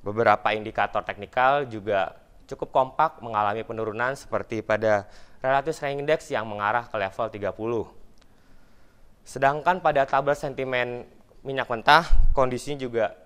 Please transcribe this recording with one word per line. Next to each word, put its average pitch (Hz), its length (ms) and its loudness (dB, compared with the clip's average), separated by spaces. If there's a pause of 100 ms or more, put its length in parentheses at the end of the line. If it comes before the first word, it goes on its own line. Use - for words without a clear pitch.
Beberapa 107 540 2
indikator 104 480 -2
teknikal 127 640 0
juga 104 480 -4 (320)
cukup - 240 -12
kompak 139 480 0
mengalami 107 480 -2
penurunan 113 480 -4
seperti 107 480 -8
pada 107 420 0 (380)
relative 139 320 0
strength 139 240 -6
index 151 320 -2
yang 113 160 -4
mengarah 107 400 -2
ke - 80 -12
level 107 320 -4
tiga 101 240 -6
puluh. 110 340 -4 (1400)
Sedangkan 151 560 0
pada 143 240 2
tabel 139 260 0
sentimen 127 720 -4 (380)
minyak 131 240 -6
mentah, 143 400 4 (260)
kondisinya 131 480 0
juga 117 320 -2 (120)